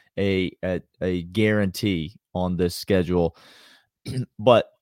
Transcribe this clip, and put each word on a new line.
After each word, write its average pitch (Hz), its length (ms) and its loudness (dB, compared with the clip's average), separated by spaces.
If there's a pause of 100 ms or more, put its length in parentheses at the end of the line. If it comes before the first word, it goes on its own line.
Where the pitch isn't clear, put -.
(160)
a, 95 360 0 (120)
a, 90 160 -2 (200)
a 92 220 -2
guarantee 101 920 0 (200)
on 90 220 -2
this 87 200 0
schedule. 87 600 0 (680)
<clears throat> 131 100 -8 (220)
But 110 280 4 (160)